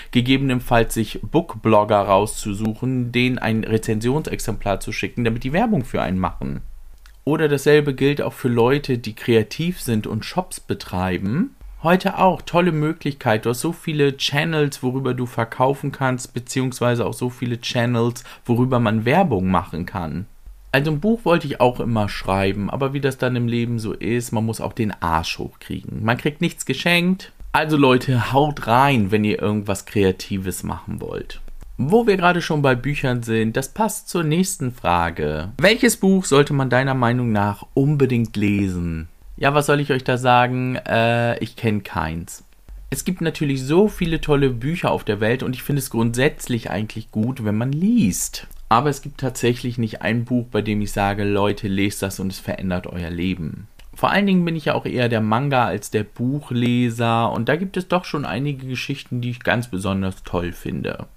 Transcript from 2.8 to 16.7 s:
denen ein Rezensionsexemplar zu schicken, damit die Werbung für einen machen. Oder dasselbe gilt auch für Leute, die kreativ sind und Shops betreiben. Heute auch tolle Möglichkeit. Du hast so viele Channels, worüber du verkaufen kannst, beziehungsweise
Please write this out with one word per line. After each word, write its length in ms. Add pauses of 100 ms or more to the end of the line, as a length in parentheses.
denen 280
ein 260
Rezensionsexemplar 1120
zu 140
schicken, 320
damit 180
die 100
Werbung 320
für 160
einen 200
machen. 400 (640)
Oder 240
dasselbe 460
gilt 280
auch 100
für 160
Leute, 480
die 200
kreativ 640
sind 260
und 180
Shops 360
betreiben. 960 (260)
Heute 340
auch 260
tolle 300
Möglichkeit. 720
Du 60
hast 100
so 120
viele 440
Channels, 680
worüber 300
du 120
verkaufen 640
kannst, 420
beziehungsweise 720